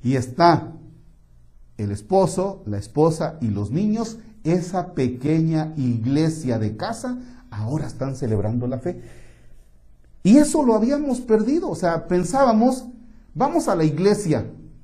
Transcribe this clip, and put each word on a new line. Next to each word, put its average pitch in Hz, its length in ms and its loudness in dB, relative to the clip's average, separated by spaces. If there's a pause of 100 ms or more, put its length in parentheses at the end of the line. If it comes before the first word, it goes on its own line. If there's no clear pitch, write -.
y 127 140 0
está 170 560 2 (1040)
el 104 140 -4
esposo, 185 760 0
la 104 120 -6
esposa 156 640 0
y 117 80 0
los 104 220 -2
niños, 214 480 -2 (260)
esa 175 480 -2
pequeña 156 840 0
iglesia 131 800 0
de 107 200 -2
casa, 233 420 -8 (320)
ahora 131 360 -6
están 131 280 -6
celebrando 113 520 -2
la 127 120 -4
fe. 175 220 -8 (1200)
Y 214 140 8
eso 294 280 4
lo 226 100 4
habíamos 269 440 0
perdido, 247 500 0
o 170 60 -4
sea, 165 320 -2
pensábamos, 240 760 2 (500)
"Vamos 302 320 0
a 208 80 2
la 165 80 2
iglesia". 156 680 2 (340)